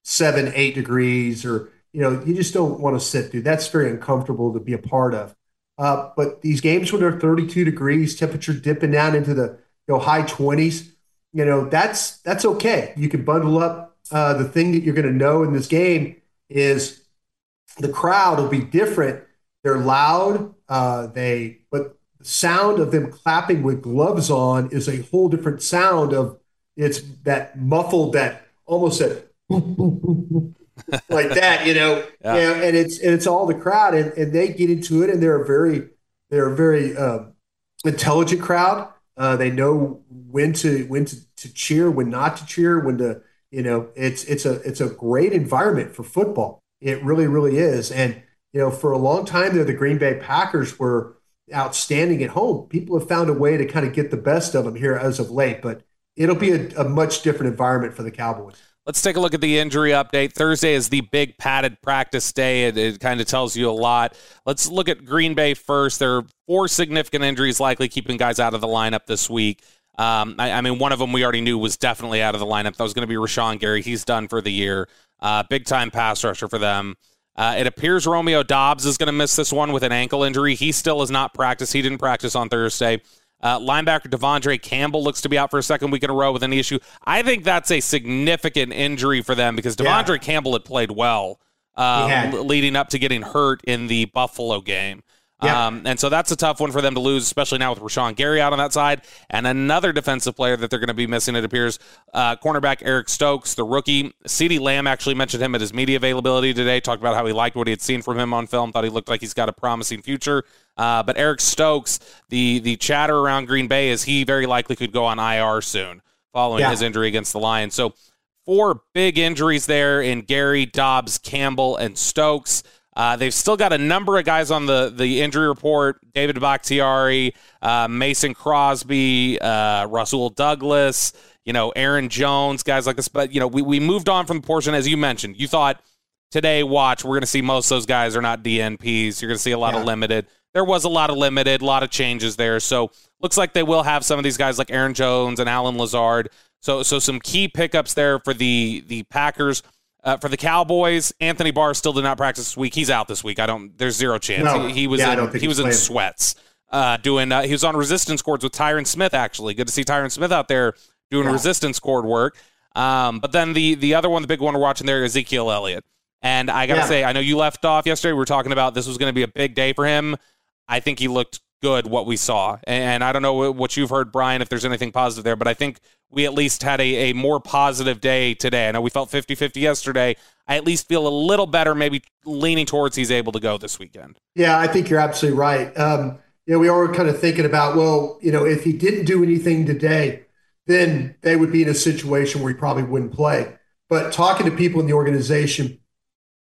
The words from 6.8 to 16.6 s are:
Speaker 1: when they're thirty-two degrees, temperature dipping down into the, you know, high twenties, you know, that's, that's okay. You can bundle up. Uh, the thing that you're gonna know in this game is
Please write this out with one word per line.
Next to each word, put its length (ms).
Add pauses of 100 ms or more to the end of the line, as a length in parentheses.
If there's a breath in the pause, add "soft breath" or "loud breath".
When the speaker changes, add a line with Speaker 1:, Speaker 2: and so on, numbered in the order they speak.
Speaker 1:
when 80
they're 180
thirty-two 460
degrees, 500
temperature 380
dipping 400
down 240
into 180
the, 240 (300 loud breath)
you 60
know, 40
high 240
twenties, 680 (400)
you 120
know, 200
that's, 540
that's 260
okay. 520
You 120
can 160
bundle 340
up. 380 (160)
Uh, 220
the 100
thing 260
that 140
you're 100
gonna 160
know 320
in 100
this 140
game 480 (340)
is 540 (760)